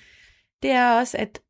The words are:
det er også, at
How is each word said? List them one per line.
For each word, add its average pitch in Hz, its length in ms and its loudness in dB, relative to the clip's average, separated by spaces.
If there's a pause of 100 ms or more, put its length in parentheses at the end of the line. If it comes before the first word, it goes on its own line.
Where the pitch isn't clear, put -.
(640)
det 269 80 -2
er 247 220 2
også, 247 260 0
at 220 320 -8